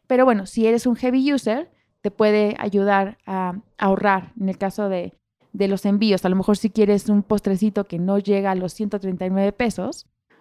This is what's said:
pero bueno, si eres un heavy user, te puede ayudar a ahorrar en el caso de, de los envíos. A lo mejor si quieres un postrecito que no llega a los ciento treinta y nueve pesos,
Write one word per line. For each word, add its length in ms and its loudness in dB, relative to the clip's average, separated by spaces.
pero 180 4
bueno, 200 2
si 220 0
eres 180 2
un 100 2
heavy 380 0
user, 380 -2
te 100 -4
puede 480 2
ayudar 640 0
a 360 -6
ahorrar 600 0
en 100 -2
el 80 -6
caso 320 -4
de, 240 -6
de 140 0
los 180 -2
envíos. 400 2
A 40 2
lo 60 2
mejor 220 2
si 140 -2
quieres 360 2
un 160 2
postrecito 640 -2
que 140 -8
no 180 0
llega 340 0
a 40 -2
los 180 -6
ciento 260 -6
treinta 260 -6
y 40 -4
nueve 240 0
pesos, 540 -6